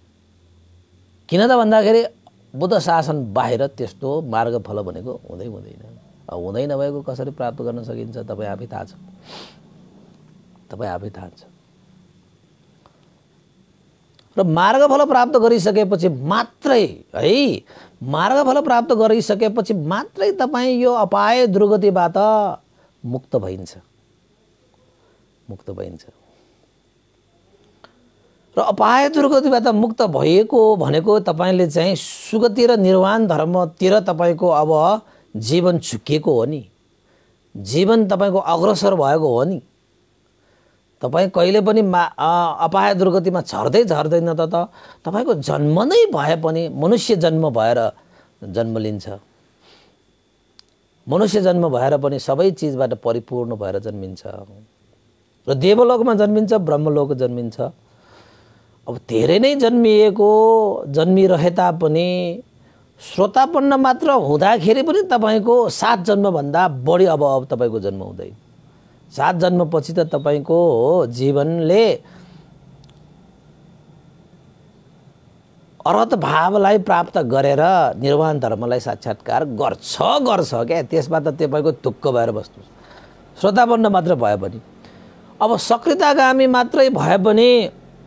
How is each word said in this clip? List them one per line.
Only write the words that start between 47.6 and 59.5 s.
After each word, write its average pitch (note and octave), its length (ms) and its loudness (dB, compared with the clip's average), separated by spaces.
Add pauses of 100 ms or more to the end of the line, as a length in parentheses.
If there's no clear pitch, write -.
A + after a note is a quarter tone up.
जन्म A2 360 -4
लिन्छ। G#2+ 280 -6 (2000)
मनुष्य G3 340 0
जन्म F3+ 280 2
भएर C3+ 300 0
पनि C#3 200 -4
सबै D3+ 320 0
चिजबाट C3+ 480 -4
परिपूर्ण A#2 580 -4
भएर G2+ 220 -6
जन्मिन्छ। G2+ 440 -12 (1200)
र C#3 80 -2
देवलोकमा A3+ 600 4
जन्मिन्छ, G#3 400 2
ब्रह्मलोक D3+ 580 0
जन्मिन्छ। B2 480 -6 (1300)
अब B2 80 -10 (120)
धेरै A#2+ 320 2
नै C4+ 160 2